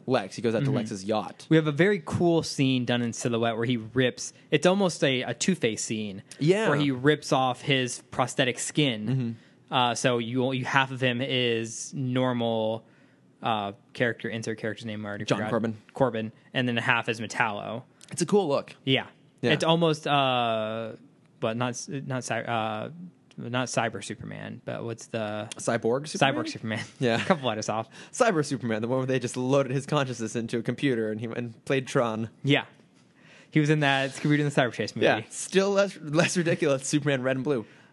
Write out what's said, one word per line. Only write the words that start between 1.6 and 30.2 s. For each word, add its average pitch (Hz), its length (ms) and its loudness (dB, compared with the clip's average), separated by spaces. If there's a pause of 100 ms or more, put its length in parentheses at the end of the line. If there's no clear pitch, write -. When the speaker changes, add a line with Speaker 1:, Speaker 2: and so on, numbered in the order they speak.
Speaker 2:
a 151 60 0
very 175 340 2
cool 170 380 2
scene 131 400 0
done 120 180 0
in 117 120 -2
silhouette 117 420 -2
where 117 100 -2
he 123 120 0
rips. 117 560 -2 (180)
It's 156 160 2
almost 190 380 4
a, 127 160 2
a 120 120 -4
Two-Face 120 480 0
scene. 107 400 -6 (160)
Speaker 1:
Yeah. 190 300 4
Speaker 2:
Where 147 100 2
he 143 140 2
rips 143 400 2
off 131 300 2
his 131 400 0 (100)
prosthetic 123 480 0
skin. 117 800 0 (320)
Speaker 1:
Mm-hmm. 170 40 -8
Speaker 2:
Uh, 123 220 4
so 123 220 2
you, 123 340 0
you 131 140 -2
half 135 260 2
of 127 80 -8
him 123 220 0
is 120 760 -2
normal, 120 880 0 (580)
uh, 104 300 -2 (220)
character, 117 340 0
insert 110 300 -4
character's 110 280 -6
name, 107 200 -8
I 101 40 -8
already 104 140 -8
Speaker 1:
John 107 140 0
Speaker 2:
forgot. 104 140 -4
Speaker 1:
Corbin. 110 260 0 (160)
Speaker 2:
Corbin, 117 380 0 (220)
and 127 140 0
then 120 100 0
a 113 40 0
half 117 260 2
is 113 140 -4
Metallo. 104 640 -4 (280)
Speaker 1:
It's - 100 -4
a 170 40 2
cool 190 240 2
look. 123 340 -2
Speaker 2:
Yeah. 127 220 2 (360)
Speaker 1:
Yeah. 120 120 2
Speaker 2:
It's 151 100 2
almost, 160 440 4
uh, 117 840 0 (480)
but 113 160 -2
not, 123 140 0
s-, - 200 -10
not, 139 360 -6
cy-, 117 160 -4
uh, 110 480 -4 (500)
not 123 280 -4
Cyber 117 360 -2
Superman, 107 640 -12
but 113 180 -8
what's 113 220 -10
the 107 420 -6 (100)
Speaker 1:
Cyborg 123 500 0
Superman? 139 260 2 (120)
Speaker 2:
Cyborg 330 40 -8
Superman. 110 340 -6 (160)
Speaker 1:
Yeah. 117 220 2
Speaker 2:
<laughs> - 0 -
A - 40 -4
couple 143 220 2
letters 107 220 -4
off. 110 180 -4 (240)
Speaker 1:
Cyber 190 320 2
Superman, 113 380 -2
the 113 60 -2
one 131 100 0
where 131 80 0
they 131 140 2
just 123 180 -4
loaded 131 340 2
his 139 140 -2
consciousness 127 500 -2